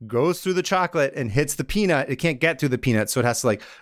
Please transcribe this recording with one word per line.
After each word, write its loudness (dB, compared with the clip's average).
goes 0
through -2
the 0
chocolate 0
and -4
hits 0
the -4
peanut, 2
it -2
can't -2
get -4
through 0
the 0
peanut. 2
So 0
it 0
has 0
to, 0
like, 0